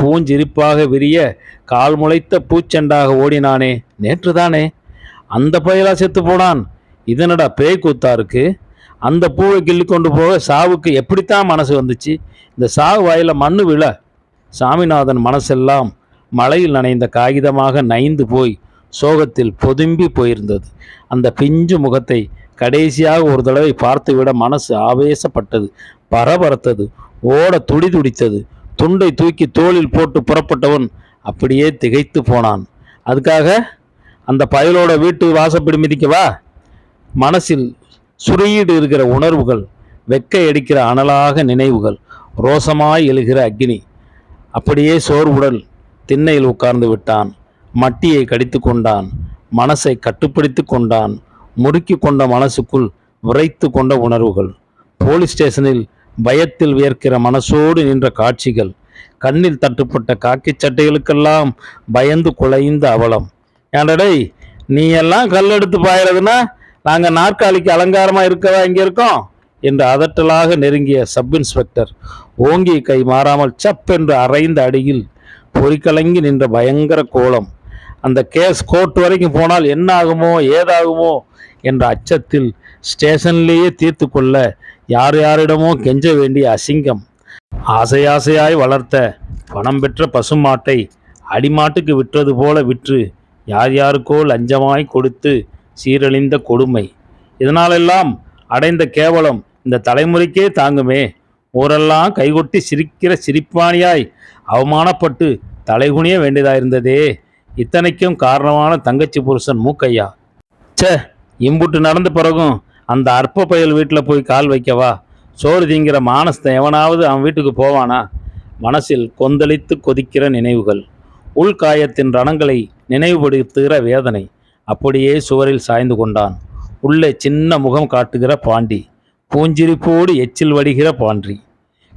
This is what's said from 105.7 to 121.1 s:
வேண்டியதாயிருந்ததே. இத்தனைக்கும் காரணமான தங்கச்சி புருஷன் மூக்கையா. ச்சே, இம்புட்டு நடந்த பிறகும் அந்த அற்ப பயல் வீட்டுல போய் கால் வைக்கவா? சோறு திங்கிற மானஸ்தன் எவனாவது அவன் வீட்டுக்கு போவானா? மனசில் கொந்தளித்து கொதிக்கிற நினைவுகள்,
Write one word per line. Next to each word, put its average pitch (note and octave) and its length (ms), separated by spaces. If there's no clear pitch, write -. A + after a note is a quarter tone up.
வேண்டியதாயிருந்ததே. C3+ 920
இத்தனைக்கும் F3 600
காரணமான D3 640
தங்கச்சி C#3 440
புருஷன் B2+ 440
மூக்கையா. A#2+ 440
ச்சே, F3+ 240
இம்புட்டு D#3 400
நடந்த E3 300
பிறகும் D#3+ 540
அந்த B2+ 280
அற்ப C3 320
பயல் E3 280
வீட்டுல D3+ 280
போய் C#3+ 200
கால் C#3 260
வைக்கவா? B2+ 540
சோறு E3 340
திங்கிற D3+ 400
மானஸ்தன் C#3 480
எவனாவது D3+ 540
அவன் C3+ 140
வீட்டுக்கு C#3 420
போவானா? B2+ 440
மனசில் B2 600
கொந்தளித்து D3 600
கொதிக்கிற C3+ 500
நினைவுகள், A2+ 560